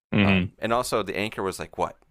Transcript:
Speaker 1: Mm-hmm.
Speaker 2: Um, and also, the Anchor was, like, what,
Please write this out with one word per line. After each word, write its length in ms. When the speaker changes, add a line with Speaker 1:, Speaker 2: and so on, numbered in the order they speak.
Speaker 1:
Mm-hmm. 320
Speaker 2:
Um, 140
and 140
also, 300
the 140
Anchor 260
was, 160
like, 180
what, 200